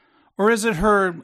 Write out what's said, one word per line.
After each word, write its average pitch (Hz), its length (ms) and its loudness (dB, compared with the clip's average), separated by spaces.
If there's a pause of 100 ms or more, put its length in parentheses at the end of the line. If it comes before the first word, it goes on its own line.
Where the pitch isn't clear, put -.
(360)
Or 202 140 2
is 226 160 -2
it 208 100 -2
her 190 480 0